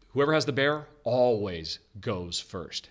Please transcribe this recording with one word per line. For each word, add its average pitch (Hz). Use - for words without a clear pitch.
whoever 143
has 151
the 139
bear 143
always 104
goes 90
first. -